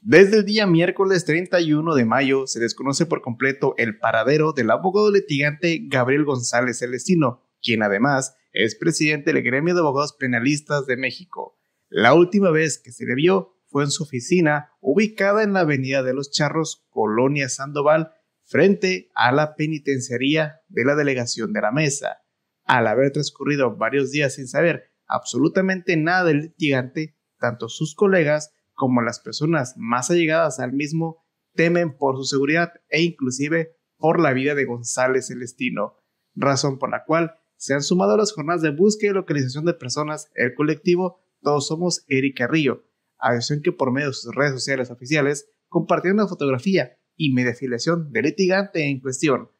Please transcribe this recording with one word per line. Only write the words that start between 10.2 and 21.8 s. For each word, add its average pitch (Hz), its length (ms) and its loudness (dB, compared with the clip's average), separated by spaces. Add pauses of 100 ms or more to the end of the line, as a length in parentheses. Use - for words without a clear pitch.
de 127 100 -2
México. - 640 -10 (300)
La 117 240 4
última 180 380 4
vez 156 300 0
que 123 120 -20
se 113 120 -12
le 120 100 -4
vio 185 500 0
fue 139 180 -2
en 143 80 -2
su 165 120 -6
oficina, 147 760 0
ubicada 202 640 0
en 208 80 0
la 190 80 0
Avenida 135 440 0
de 127 100 -2
los 139 180 -6
Charros, 151 560 -4
Colonia 123 640 0
Sandoval, 147 640 0 (320)
frente 185 680 2
a 120 200 4
la 151 220 0
penitenciaría 143 1120 -2
de 117 160 -2
la 143 100 4
delegación 127 560 -2
de 107 80 -2
la 107 140 -2
Mesa. 147 460 -2 (440)